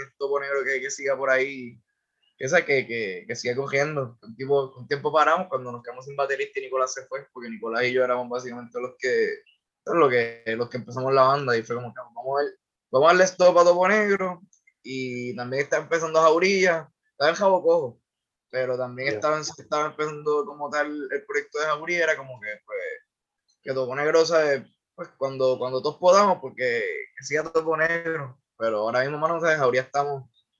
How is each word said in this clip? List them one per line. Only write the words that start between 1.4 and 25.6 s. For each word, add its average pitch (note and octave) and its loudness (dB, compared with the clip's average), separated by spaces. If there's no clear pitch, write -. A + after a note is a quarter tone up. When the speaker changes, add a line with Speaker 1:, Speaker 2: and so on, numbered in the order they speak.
Speaker 1:
que, C3+ -8
¿sabes? E3+ 2
Que, C3 0
que, G2+ -6
que A#2 -8
siga B2 -4
cogiendo. C#3 -2
Con A2 -18
tiempo, C3+ 0
con B2 -18
tiempo C#3+ -2
paramos D#3 2
cuando B2 -6
nos A#2+ -12
quedamos B2+ -14
sin C#3 -14
baterista C#3 -4
y C3 -6
Nicolás C3 -2
se B2+ -12
fue, C3+ -12
porque A#2+ -14
Nicolás A2+ -4
y B2+ 0
yo B2+ 2
éramos B2 -2
básicamente A#2+ -10
los B2 -10
que, A2+ 0
los D#3 4
que, A#2 -2
los A#2+ -4
que B2+ -6
empezamos B2+ -4
la C3+ 6
banda C3 4
y A2+ 0
fue A#2+ -6
como A#2 -10
que B2+ -14
vamos A#2+ -16
a C#3 0
ver, C3+ -6
vamos C3 6
a E3 10
darle F#3 8
stop F3+ 6
a F3 8
Topo F3 6
Negro G3 0
y B2 -6
también B2 -2
está C#3+ -2
empezando D#3+ 0
Jauría, E3+ 4
estaba C#3+ 2
en E3+ 2
Jabo F#3+ 2
Cojo, D#3 2
pero B2+ -2
también B2 -6
Speaker 2:
Ya. C#3+ -2
Speaker 1:
estaba, D3+ 0
en, D3+ -2
estaba D3+ -4
empezando D3+ -2
como C#3+ -10
tal D3 -4
el C#3 -4
proyecto C#3+ -4
de D3+ -2
Jauría, D#3+ -2
era D#3 2
como C3 -16
que, G#2 -14
pues, G#2 -10
que C#3 -8
Topo C3 -4
Negro, D#3 4
¿sabes? D3+ 2
Pues F3 -14
cuando, C3 0
cuando B2+ -4